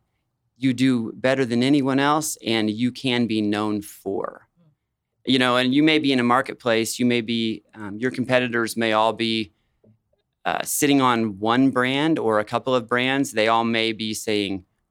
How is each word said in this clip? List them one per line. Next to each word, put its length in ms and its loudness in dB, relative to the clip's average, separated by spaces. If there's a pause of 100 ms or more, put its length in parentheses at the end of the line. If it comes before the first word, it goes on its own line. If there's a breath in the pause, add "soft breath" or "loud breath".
(560)
you 160 0
do 400 0
better 320 0
than 180 0
anyone 360 2
else 460 0
and 260 0
you 220 -2
can 340 -2
be 140 -2
known 420 -2
for. 600 -8 (840)
You 120 2
know, 180 4
and 180 2
you 80 4
may 160 4
be 140 0
in 80 2
a 40 2
marketplace, 760 0
you 80 0
may 160 2
be, 400 -4 (120)
um, 240 -12
your 120 -2
competitors 680 -2
may 160 0
all 200 2
be, 400 -2 (920)
uh, 180 -2
sitting 380 0
on 380 0
one 320 2
brand 480 0
or 200 2
a 60 0
couple 300 -2
of 120 0
brands. 460 0
They 160 2
all 160 4
may 280 0
be 200 -6
saying 520 -4 (260)